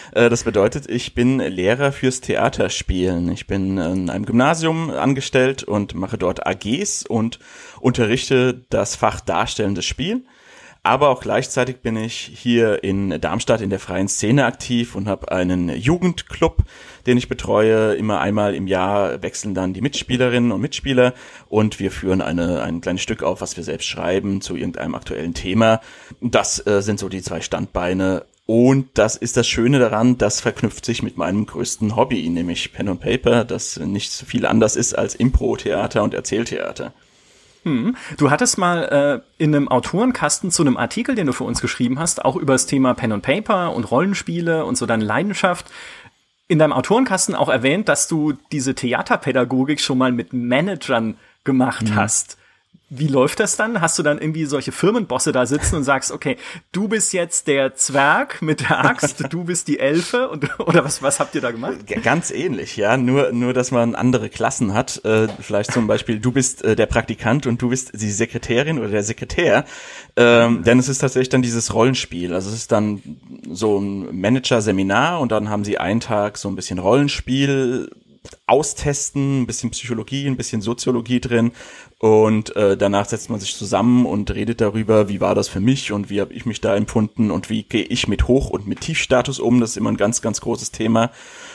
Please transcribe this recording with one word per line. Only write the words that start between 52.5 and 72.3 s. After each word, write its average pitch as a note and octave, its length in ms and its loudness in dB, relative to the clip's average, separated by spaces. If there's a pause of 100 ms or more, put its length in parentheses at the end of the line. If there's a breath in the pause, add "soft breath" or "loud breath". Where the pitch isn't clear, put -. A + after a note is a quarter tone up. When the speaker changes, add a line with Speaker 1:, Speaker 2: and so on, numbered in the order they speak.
Speaker 2:
Wie D3+ 180 -2
läuft C3+ 320 2
das G#3 160 0
dann? A3 240 -2
Hast D#3+ 180 0
du F3 60 -2
dann D3 140 2
irgendwie D#3 260 -4
solche C#3 260 -4
Firmenbosse F3 640 0
da B2+ 140 2
sitzen C#3+ 300 0
und D3 80 -2
sagst, C3+ 280 0
„Okay, C3 240 -6 (340 loud breath)
du G3 160 -4
bist G#3+ 260 0
jetzt F3 360 -2
der C3+ 260 2
Zwerg D3+ 640 2
mit D#3 200 0
der C3 240 2
Axt, G3+ 400 0
Speaker 1:
<laughs> C#3+ 80 -8
Speaker 2:
du E3+ 120 -6
bist E3+ 220 -4
die D3 140 0
Elfe“, E3+ 480 0
und, D3+ 320 -6
oder D#3+ 240 4
was, C#3+ 180 -6
was C#3 160 2
habt - 160 -2
ihr D3 60 -2
da B2+ 100 -2
gemacht? A#2+ 360 -8
Speaker 1:
G-, - 140 -6
ganz C#3+ 300 2
ähnlich, B2+ 460 -4
ja. G#2+ 200 2
Nur, C3 360 2
nur, B2 200 0
dass B2 200 0
man A#2 240 2
andere A#2+ 320 2
Klassen A2 460 -2
hat. - 300 -4
Äh, A2 240 2 (120)
vielleicht G#2 320 -2
zum A2+ 160 2
Beispiel, G#2+ 320 0
du B2 100 0
bist, B2+ 320 -2
äh, A2 140 2
der G#2+ 100 4
Praktikant A#2 600 0
und A#2 160 0
du B2 80 0
bist B2+ 300 -4
die G#2+ 120 -2
Sekretärin A#2+ 640 -2
oder A2 120 -4
der G#2 120 0
Sekretär. A#2 640 0 (500 loud breath)
Ähm, A#2+ 480 6
denn A#2 160 6
es B2+ 100 2
ist C3+ 100 -2
tatsächlich C3 320 0
dann C3 120 4
dieses A#2 320 -2
Rollenspiel. A2+ 580 0